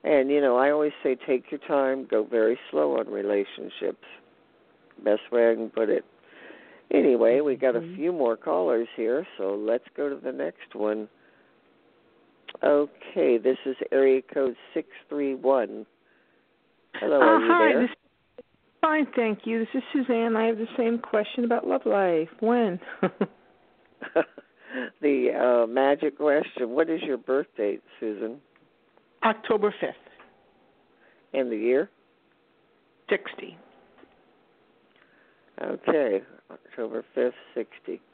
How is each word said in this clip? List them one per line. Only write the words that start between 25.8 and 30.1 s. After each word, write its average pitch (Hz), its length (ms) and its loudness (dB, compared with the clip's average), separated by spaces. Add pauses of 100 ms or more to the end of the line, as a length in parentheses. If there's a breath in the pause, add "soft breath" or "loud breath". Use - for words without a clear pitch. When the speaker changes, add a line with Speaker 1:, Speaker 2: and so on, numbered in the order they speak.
Speaker 1:
question. 143 540 0
What 160 180 0
is 160 140 -4
your 139 140 -4
birth 131 400 -4
date, 104 260 -4 (160)
Susan? 110 380 -8 (880)
Speaker 3:
October 214 560 0
fifth. - 160 -6 (1400 soft breath)